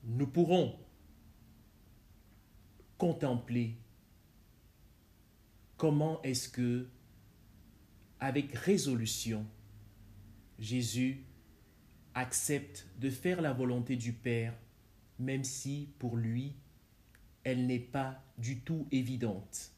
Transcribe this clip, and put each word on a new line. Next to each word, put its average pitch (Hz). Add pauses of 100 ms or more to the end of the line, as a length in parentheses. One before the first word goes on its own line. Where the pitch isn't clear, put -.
Nous 120
pourrons 170 (2250)
contempler 120 (2000)
comment 156
est-ce 131
que, 123 (1300)
avec 139
résolution, 117 (1120)
Jésus 123 (880)
accepte - (120)
de 131
faire 180
la 147
volonté 123
du 117
Père, 117 (640)
même 135
si 143
pour 120
lui, 120 (880)
elle 123
n'est 127
pas 131 (140)
du 120
tout 160
évidente. 120